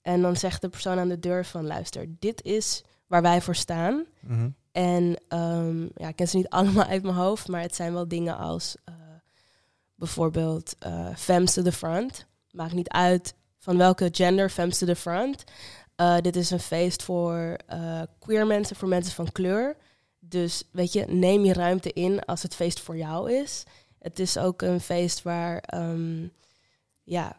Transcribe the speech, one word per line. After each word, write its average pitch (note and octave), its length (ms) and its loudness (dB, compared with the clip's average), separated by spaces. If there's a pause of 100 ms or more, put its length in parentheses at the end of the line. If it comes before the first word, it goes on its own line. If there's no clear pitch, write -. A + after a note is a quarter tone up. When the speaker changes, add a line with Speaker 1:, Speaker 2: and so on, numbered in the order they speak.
Speaker 1:
En F3+ 200 2
dan F3+ 160 4
zegt - 240 -4
de F3+ 80 -6
persoon F#3 300 -4
aan F3+ 80 0
de F3 120 -2
deur F3+ 260 -2
van, D#3+ 220 -8
"Luister, - 380 -8 (140)
dit A3 240 -4
is - 400 -2 (240)
waar F3 140 6
wij F3 200 6
voor F3 140 -2
staan." F#3+ 500 -2 (140)
Speaker 2:
Mhm. A#2 300 -2 (220)
Speaker 1:
En, F3 560 2
ehm, E3+ 540 -2 (140)
ja, D#3+ 120 -10
ik D#3+ 80 -10
ken F3 120 0
ze F#3+ 100 0
niet F#3 180 2
<laughs> - 20 4 (260)
allemaal - 20 6
uit F#3+ 180 -2
mijn F#3 120 0
hoofd, F#3+ 320 0
maar F3+ 140 -4
het F3 140 -8
zijn E3+ 180 -4
wel F3 140 -4
dingen E3+ 300 -4
als, E3 460 -6
eh, E3+ 100 -18 (1040)
bijvoorbeeld, D#3+ 840 -2
eh, E3+ 360 -6
Femmes F3+ 380 4
to F#3 80 0
the F3 100 4
Front. F3+ 540 -4 (260)
Maakt E3+ 220 -8
niet F3 160 -4
uit F3+ 440 2 (260)
van F3+ 180 2
welke F3+ 340 6
gender, F#3 380 4
Femmes F3 280 -2
to F#3 80 -2
the F3 100 2
Front. G#3+ 480 -4 (520)
Eh, F3 260 4
dit F3 140 0
is F3 140 0
een F3+ 100 0
feest F3 440 0
voor, E3+ 540 -2 (100)
eh, E3 340 -6 (180)
queer G#3+ 280 2
mensen, G#3 280 0
voor F#3+ 120 -4
mensen F3+ 260 2
van E3+ 180 -4
kleur. G#3+ 460 0 (420)
Dus, F3 520 -4
weet F3+ 220 -2
je, G3+ 120 0
neem F#3 400 4
je F#3 80 8
ruimte F3 400 0
in F#3+ 320 0
als E3+ 180 -4
het F3 120 -8
feest F3 240 -2
voor E3 180 -10
jou D#3+ 340 -4
is. C#4 320 -2 (360)
Het F3 200 -10
is F#3 180 0
ook F3+ 240 -2
een F3+ 180 2
feest F3 420 -2
waar, E3+ 380 -4
ehm, E3 680 -6 (760)
ja, F3 360 -6